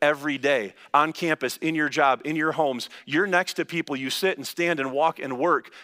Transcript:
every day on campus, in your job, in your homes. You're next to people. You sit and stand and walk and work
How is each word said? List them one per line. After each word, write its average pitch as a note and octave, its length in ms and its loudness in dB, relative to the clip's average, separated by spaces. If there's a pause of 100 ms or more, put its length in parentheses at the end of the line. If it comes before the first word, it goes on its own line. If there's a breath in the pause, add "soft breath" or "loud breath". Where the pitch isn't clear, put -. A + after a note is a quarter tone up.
every D3 360 0
day B2+ 360 0 (180 loud breath)
on D3+ 200 4
campus, D#3 460 -2
in D#3+ 180 -2
your D3+ 120 0
job, C3+ 360 2
in D3+ 100 -4
your D#3 180 0
homes. C#3 360 -2 (160 loud breath)
You're G3 240 0
next F3+ 260 0
to E3+ 100 -2
people. E3 300 -6
You C3 160 -4
sit F#3+ 280 0
and C3 80 -10
stand E3+ 340 -2
and C3+ 120 -2
walk D#3 280 0
and C3+ 180 -6
work D#3 340 2 (120)